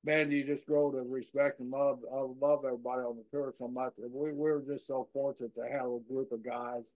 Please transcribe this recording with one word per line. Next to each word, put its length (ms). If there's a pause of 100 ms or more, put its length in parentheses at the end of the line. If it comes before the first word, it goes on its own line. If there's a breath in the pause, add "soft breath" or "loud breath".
man, 260
you 140
just 200
grow 240
to 120
respect 580
and 100
love, 300 (140)
I 60 (200)
love 260
everybody 360
on 160
the 120
tour 240
so 140
much. 300
And 160
we, 180
we 180
were 160
just 220
so 240
fortunate 440
to 140
have 180
a 120 (100)
group 220
of 140
guys 500